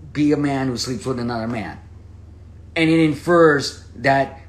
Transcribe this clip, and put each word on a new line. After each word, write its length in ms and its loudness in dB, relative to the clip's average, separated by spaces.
be 220 2
a 40 2
man 300 -2
who 100 -4
sleeps 280 -6
with 120 -4
another 300 -4
man." 320 -8
And 140 2
it 100 4
infers 840 2
that 540 0